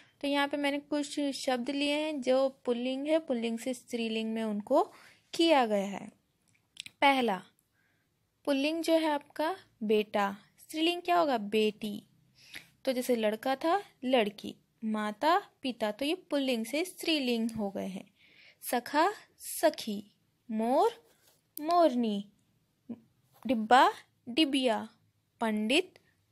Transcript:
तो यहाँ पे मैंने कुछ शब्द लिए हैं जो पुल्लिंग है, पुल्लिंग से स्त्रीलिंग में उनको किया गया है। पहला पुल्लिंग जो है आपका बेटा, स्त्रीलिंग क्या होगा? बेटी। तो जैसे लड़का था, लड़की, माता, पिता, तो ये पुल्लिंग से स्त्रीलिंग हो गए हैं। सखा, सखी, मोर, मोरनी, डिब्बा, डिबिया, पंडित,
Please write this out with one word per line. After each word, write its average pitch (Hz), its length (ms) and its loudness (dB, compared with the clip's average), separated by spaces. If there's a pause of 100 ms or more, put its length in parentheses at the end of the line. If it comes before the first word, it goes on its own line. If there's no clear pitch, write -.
(220)
तो 285 60 -6
यहाँ 285 200 0
पे 285 100 -6
मैंने 285 220 -2
कुछ 294 400 -6
शब्द 262 500 -2
लिए 285 240 -2
हैं 302 280 -4
जो 262 280 2
पुल्लिंग 262 580 -4
है, 311 120 4
पुल्लिंग 233 400 -4
से 254 140 -4
स्त्रीलिंग 220 600 -6
में 226 100 -4
उनको 220 500 0 (400)
किया 311 320 4
गया 202 220 0
है। - 220 -10 (920)
पहला 254 400 2 (1040)
पुल्लिंग 294 380 0
जो 330 100 2
है 320 120 4
आपका 302 500 -2 (280)
बेटा, 208 540 0 (200)
स्त्रीलिंग 339 440 -2
क्या 349 180 2
होगा? 285 180 2
बेटी। 208 680 -2 (840)
तो 269 60 0
जैसे 247 240 0
लड़का 220 400 0
था, 339 280 0 (200)
लड़की, 233 520 0 (280)
माता, 214 560 2 (220)
पिता, 226 300 -4
तो 240 140 -4
ये 311 100 0
पुल्लिंग 262 500 -2
से 302 200 -2
स्त्रीलिंग 247 680 -2
हो 220 180 -4
गए 190 180 -6
हैं। - 260 -12 (480)
सखा, 294 520 0 (240)
सखी, - 680 -2 (480)
मोर, 262 640 0 (460)
मोरनी, 247 720 2 (1160)
डिब्बा, 254 460 6 (360)
डिबिया, 247 600 0 (500)
पंडित, 226 600 0 (320)